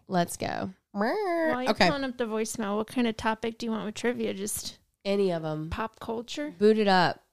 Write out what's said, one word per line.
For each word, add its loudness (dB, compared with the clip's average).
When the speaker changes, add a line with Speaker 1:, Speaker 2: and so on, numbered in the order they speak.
Speaker 1:
Let's 0
go. -6
Speaker 2:
While 0
you're 2
Speaker 3:
Okay. 4
Speaker 2:
pulling 0
up -6
the -2
voicemail, -4
what -4
kind 0
of -2
topic -4
do -6
you -2
want -4
with -6
trivia? -2
Just -8
Speaker 1:
Any 2
of -2
'em. -4
Speaker 2:
pop -6
culture? -8
Speaker 1:
Boot 8
it 2
up, 4